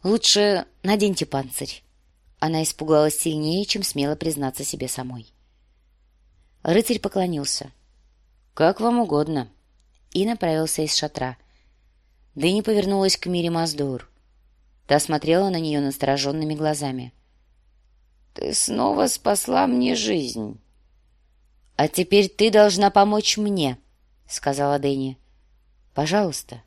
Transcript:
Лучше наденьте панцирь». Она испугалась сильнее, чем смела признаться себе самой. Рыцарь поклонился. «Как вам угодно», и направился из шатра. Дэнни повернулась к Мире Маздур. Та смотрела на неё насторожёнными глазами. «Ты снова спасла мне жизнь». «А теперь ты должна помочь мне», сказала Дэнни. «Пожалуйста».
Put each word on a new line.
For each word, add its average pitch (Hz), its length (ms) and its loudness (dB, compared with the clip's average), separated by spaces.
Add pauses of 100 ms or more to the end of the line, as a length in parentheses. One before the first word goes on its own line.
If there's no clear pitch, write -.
Лучше 208 600 2 (180)
наденьте 196 420 0
панцирь». 135 580 -8 (560)
Она 160 240 -2
испугалась 156 560 2
сильнее, 160 460 -2
чем 202 180 -4
смела 147 320 -2
признаться 143 480 -4
себе 135 240 -6
самой. 127 460 -10 (1300)
Рыцарь 214 360 2
поклонился. 165 720 -4 (840)
«Как 180 260 4
вам 240 200 2
угодно», 151 500 0 (640)
и 185 140 0
направился 160 580 -2
из 151 120 -2
шатра. 127 420 -4 (1000)
Дэнни 180 260 0
повернулась 196 560 2
к - 80 -12
Мире 175 240 -2
Маздур. 147 600 -4 (760)
Та 143 120 4
смотрела 160 500 0
на 175 100 -2
неё 151 220 -2
насторожёнными 139 760 -2
глазами. 143 580 -4 (1200)
«Ты - 200 -6
снова - 540 0
спасла - 600 0
мне 247 280 0
жизнь». 123 640 -4 (1160)
«А 151 120 0
теперь 190 420 4
ты 220 220 2
должна 202 400 6
помочь 208 460 4
мне», 185 400 -2 (500)
сказала 143 520 -2
Дэнни. 135 380 -2 (760)
«Пожалуйста». 156 720 -2